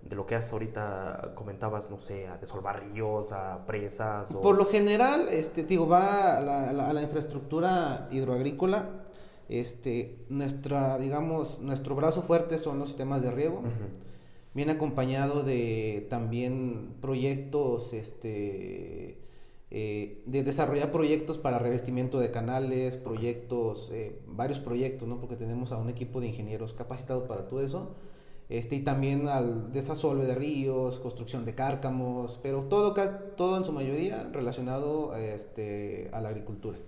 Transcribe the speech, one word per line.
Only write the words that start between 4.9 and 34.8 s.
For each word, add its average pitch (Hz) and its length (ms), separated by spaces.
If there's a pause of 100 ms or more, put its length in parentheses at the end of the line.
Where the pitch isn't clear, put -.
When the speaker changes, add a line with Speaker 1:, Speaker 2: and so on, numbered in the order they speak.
Speaker 2:
este, 160 340
digo, 165 240
va 190 500
a - 40
la, 139 280
a 131 40
la, 139 180
a - 20
la 151 80
infraestructura 151 1080
hidroagrícola, 139 760 (600)
este, 117 680 (100)
nuestra, 139 720
digamos, 151 600
nuestro 135 360
brazo 160 260
fuerte 170 380
son 143 180
los 139 120
sistemas 135 340
de 123 80
riego. 160 280
Speaker 1:
Ujú. 120 100 (840)
Speaker 2:
Viene 147 200
acompañado 139 680
de 113 680
también 120 880
proyectos, 135 920
este, 98 1200 (540)
eh, 104 560
de 131 160
desarrollar 143 480
proyectos 156 480
para 123 180
revestimiento 123 640
de 120 100
canales, 127 680
proyectos, 117 960
eh, - 360
varios 135 320
proyectos, 123 480
¿no? 120 120
Porque 120 160
tenemos 117 360
a 120 60
un 113 120
equipo 123 320
de 120 60
ingenieros 110 460
capacitados 127 500
para 101 240
todo 127 160
eso. 165 320 (540)
Este, 117 260
y 139 60
también 139 480
al 120 420
desasolve 139 560
de 127 80
ríos, 131 640
construcción 120 460
de 113 100
cárcamos, 127 880
pero 135 220
todo 202 280
ca-, 196 240 (180)
todo 185 220
en 185 80
su 165 60
mayoría 151 600
relacionado, 135 840